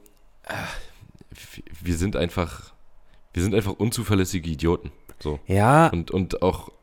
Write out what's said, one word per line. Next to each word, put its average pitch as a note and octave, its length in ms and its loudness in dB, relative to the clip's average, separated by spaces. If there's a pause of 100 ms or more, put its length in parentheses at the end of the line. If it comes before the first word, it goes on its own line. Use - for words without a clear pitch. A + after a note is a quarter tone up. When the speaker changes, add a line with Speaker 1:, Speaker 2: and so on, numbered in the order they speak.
(440)
Speaker 1:
äh, - 100 -12 (760)
w-, - 320 -20 (180)
wir E2+ 160 -2
sind F#2 200 -2
einfach, E2+ 580 -4 (600)
wir E2+ 100 0
sind G2 120 2
einfach G2+ 160 2
unzuverlässige F#2+ 800 0
Idioten. D#2+ 420 -2 (280)
So. D2+ 260 -6
Speaker 2:
Ja. B2+ 420 6
Speaker 1:
Und, E2+ 240 -2
und F2+ 300 -2
auch, - 300 0 (120)